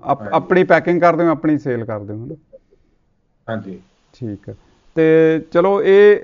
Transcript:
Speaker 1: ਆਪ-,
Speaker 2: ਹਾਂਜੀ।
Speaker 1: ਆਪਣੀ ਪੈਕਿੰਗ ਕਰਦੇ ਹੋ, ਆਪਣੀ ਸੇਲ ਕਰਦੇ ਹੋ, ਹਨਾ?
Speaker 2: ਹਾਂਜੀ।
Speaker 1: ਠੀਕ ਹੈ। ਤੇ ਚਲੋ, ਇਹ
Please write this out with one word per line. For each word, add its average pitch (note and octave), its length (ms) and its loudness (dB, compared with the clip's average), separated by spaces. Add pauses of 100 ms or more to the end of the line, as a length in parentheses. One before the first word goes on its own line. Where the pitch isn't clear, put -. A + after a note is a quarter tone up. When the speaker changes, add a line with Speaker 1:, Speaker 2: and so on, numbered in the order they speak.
Speaker 1:
ਆਪ-, C3+ 160 -4
Speaker 2:
ਹਾਂਜੀ। G#2+ 160 -6
Speaker 1:
ਆਪਣੀ F3+ 280 0
ਪੈਕਿੰਗ E3+ 360 0
ਕਰਦੇ E3+ 240 2
ਹੋ, E3+ 40 2
ਆਪਣੀ D3+ 300 -2
ਸੇਲ A#2+ 260 -6
ਕਰਦੇ G#2 300 -12
ਹੋ, A2 100 -14
ਹਨਾ? D#3 340 -20 (920)
Speaker 2:
ਹਾਂਜੀ। G2 300 -12 (400)
Speaker 1:
ਠੀਕ G#2 280 -12
ਹੈ। G#2+ 60 -16 (400)
ਤੇ D#3+ 460 2 (120)
ਚਲੋ, F#3+ 300 0
ਇਹ G3+ 420 6